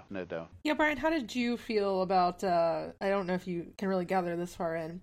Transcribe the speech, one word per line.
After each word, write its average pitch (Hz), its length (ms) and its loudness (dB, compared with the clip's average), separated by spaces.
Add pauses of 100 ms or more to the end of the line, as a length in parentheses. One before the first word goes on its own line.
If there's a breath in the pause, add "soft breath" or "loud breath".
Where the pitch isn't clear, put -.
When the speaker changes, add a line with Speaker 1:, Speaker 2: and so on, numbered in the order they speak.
Speaker 1:
no, 95 220 -6
no. 82 160 -6 (160)
Speaker 2:
Yeah, 302 120 0
Brian, 302 240 2
how 311 120 2
did 285 240 -2
you 240 220 0
feel 202 460 0
about, 180 420 2
uh, 165 440 2 (120)
I 196 80 0
don't 196 180 2
know 185 80 0
if 180 140 -2
you 170 280 -4
can 196 120 -2
really 185 160 2
gather 175 320 2
this 175 180 -4
far 165 220 -2
in, 165 260 -6